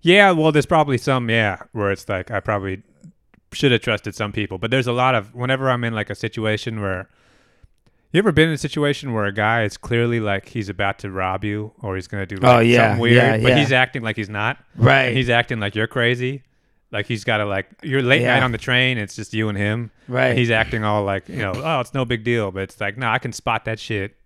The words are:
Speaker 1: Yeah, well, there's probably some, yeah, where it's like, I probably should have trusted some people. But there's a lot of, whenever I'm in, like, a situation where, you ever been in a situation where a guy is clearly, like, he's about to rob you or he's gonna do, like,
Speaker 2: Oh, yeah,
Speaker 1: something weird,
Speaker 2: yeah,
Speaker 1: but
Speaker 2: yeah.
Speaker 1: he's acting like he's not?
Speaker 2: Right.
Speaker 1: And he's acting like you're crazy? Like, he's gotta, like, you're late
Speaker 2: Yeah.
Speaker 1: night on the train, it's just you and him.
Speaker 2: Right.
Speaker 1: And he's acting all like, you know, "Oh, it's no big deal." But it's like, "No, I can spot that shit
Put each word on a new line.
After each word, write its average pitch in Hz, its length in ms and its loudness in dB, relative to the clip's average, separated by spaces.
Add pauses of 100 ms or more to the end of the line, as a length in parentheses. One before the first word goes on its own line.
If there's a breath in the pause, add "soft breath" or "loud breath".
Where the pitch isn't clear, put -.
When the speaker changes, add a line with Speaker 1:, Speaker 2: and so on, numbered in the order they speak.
Speaker 1:
Yeah, 196 300 6
well, 156 200 4
there's 147 140 2
probably 143 320 2
some, 127 320 -2
yeah, 107 280 0 (140)
where 101 180 -2
it's - 180 -6
like, 92 220 -6
I 104 100 -4
probably 98 420 -4 (720)
should 139 200 2
have 113 80 4
trusted 107 340 -4
some 104 180 -6
people. 98 260 -6
But 110 120 -4
there's 127 160 0
a 123 60 -2
lot 127 220 2
of, 110 200 -4
whenever 131 360 -2
I'm 123 140 0
in, 113 100 -4
like, 107 160 -4
a 104 40 -6
situation 110 680 -4
where, 95 280 -6 (1040)
you 160 60 4
ever 208 120 4
been 156 180 4
in 160 60 -2
a 135 40 -6
situation 143 540 -2
where 107 120 -2
a 101 80 -2
guy 110 320 0
is 104 120 -4
clearly, 117 440 -2
like, 101 300 -4
he's 104 180 -6
about 98 320 -4
to 101 100 -8
rob 95 340 -4
you 104 360 -6
or 98 160 -6
he's 92 100 -8
gonna 98 200 -8
do, 95 100 -10
like, 123 200 6
Speaker 2:
Oh, 120 40 6
yeah, 117 300 6
Speaker 1:
something 101 100 0
weird, 117 160 6
Speaker 2:
yeah, 117 220 4
Speaker 1:
but 113 100 2
Speaker 2:
yeah. 123 100 6
Speaker 1:
he's 143 140 2
acting 127 300 2
like 110 140 -4
he's 107 140 -6
not? 107 280 -4 (180)
Speaker 2:
Right. 131 300 6
Speaker 1:
And 123 100 -2
he's 127 140 0
acting 117 280 0
like 101 160 -4
you're 107 140 0
crazy? 123 540 -2 (500)
Like, 104 140 -6
he's 113 180 -6
gotta, 107 200 0
like, 98 220 -4 (160)
you're 135 200 -2
late 131 200 2
Speaker 2:
Yeah. 127 140 2
Speaker 1:
night 131 80 4
on 127 80 0
the 113 60 -4
train, 127 400 0
it's 101 180 -8
just 107 180 -10
you 110 140 0
and 101 100 -4
him. 107 320 -2 (160)
Speaker 2:
Right. 127 220 0
Speaker 1:
And 123 100 2
he's 117 140 2
acting 113 320 0
all 104 180 0
like, 98 260 -4
you - 100 -10
know, 101 180 -4
"Oh, 151 240 -4
it's 120 120 -8
no 135 120 -2
big 117 180 -4
deal." 110 300 0
But 95 100 -6
it's - 180 -10
like, 104 160 -6
"No, 123 120 -4
I 117 100 2
can 120 140 -6
spot 113 320 -4
that 110 160 -6
shit 101 340 -6 (120)